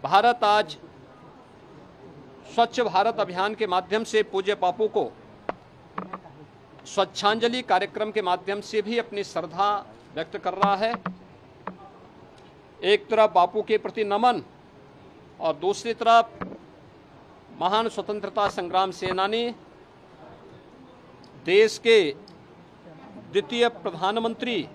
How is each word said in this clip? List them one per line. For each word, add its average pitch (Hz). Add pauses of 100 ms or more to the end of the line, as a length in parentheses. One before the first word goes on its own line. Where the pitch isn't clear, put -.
भारत 214
आज 208 (1800)
स्वच्छ 233
भारत 208
अभियान 190
के 214
माध्यम 185
से 220
पूज्य 196
बापू 185
को 151 (1700)
स्वच्छांजलि 220
कार्यक्रम 214
के 208
माध्यम 185
से 208
भी 233
अपनी 202
श्रद्धा 185 (280)
व्यक्त 160
कर 180
रहा 196
है। 226 (1900)
एक 208
तरफ 214
बापू 180
के 214
प्रति 214
नमन 208 (1000)
और 160
दूसरी 196
तरफ 226 (1040)
महान 214
स्वतंत्रता 202
संग्राम 185
सेनानी, 202 (1900)
देश 208
के 196 (1160)
द्वितीय 233
प्रधानमंत्री 220